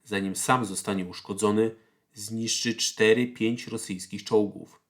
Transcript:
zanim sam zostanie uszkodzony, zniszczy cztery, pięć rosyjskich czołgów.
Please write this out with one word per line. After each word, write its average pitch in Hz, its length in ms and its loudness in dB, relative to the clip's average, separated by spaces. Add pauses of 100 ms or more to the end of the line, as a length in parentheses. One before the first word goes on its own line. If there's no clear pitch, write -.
zanim 98 320 -2
sam 123 300 2
zostanie 95 400 -4
uszkodzony, 104 680 0 (380)
zniszczy 113 640 -4
cztery, 117 520 4
pięć 120 400 -2
rosyjskich 101 560 -8
czołgów. 104 680 0